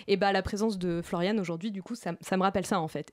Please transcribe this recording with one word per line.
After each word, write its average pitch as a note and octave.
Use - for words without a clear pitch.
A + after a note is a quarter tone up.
Et G3
bah, G3
la F#3+
présence G#3
de E3+
Floriane F#3
aujourd'hui, F3
du G3
coup, -
ça, F3
ça -
me F#3
rappelle F#3+
ça G3
en D#3+
fait. D3